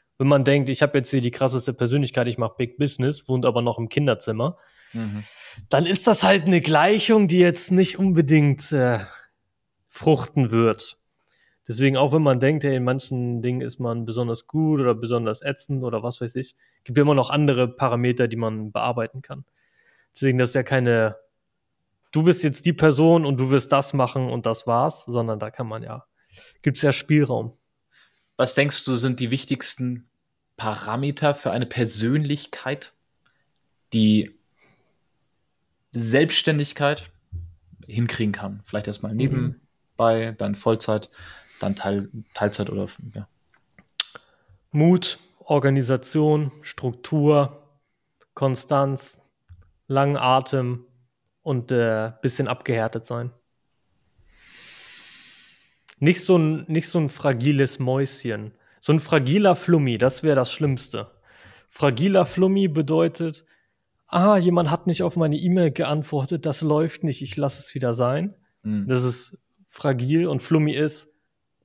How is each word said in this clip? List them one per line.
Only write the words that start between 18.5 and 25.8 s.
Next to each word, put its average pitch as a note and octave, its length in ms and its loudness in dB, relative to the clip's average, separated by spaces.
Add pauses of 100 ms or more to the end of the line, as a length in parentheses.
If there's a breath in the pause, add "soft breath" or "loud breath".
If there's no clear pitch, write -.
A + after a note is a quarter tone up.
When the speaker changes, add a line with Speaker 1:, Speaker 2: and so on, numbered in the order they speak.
Speaker 1:
bearbeiten A#2+ 500 -6
kann. C#3 240 -16 (680)
Deswegen, C3 240 0
das B2 120 2
ist - 60 -8
ja C3 80 0
keine, A#2 540 2 (920)
du D#3 120 0
bist E3+ 200 4
jetzt D3 220 -2
die E3+ 80 2
Person D#3+ 520 6
und C#3 120 0
du C3 120 0
wirst C3+ 220 2
das C#3 220 0
machen B2+ 360 0
und A#2+ 160 -6
das A2+ 220 -2
war's, B2 380 0
sondern A2+ 340 -4
da G#2+ 120 -10
kann A#2+ 160 -10
man A2 160 -10